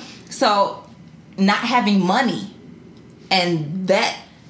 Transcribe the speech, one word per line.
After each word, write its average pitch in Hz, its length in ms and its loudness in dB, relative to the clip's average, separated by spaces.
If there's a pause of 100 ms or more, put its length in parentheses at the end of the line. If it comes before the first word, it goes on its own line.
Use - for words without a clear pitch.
(300)
So 208 520 0 (560)
not 196 200 4
having 208 460 2
money 208 460 0 (800)
and 175 560 -2
that 202 300 0 (340)